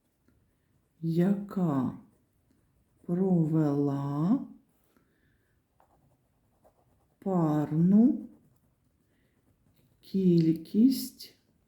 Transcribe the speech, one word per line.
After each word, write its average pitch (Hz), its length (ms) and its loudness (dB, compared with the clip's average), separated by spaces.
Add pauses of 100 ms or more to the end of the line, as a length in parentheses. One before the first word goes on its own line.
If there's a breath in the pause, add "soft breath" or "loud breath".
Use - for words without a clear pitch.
(1000)
яка 165 1000 -2 (1000)
провела 156 1500 -2 (2750)
парну 175 1080 2 (1700)
кількість 185 1300 0 (320)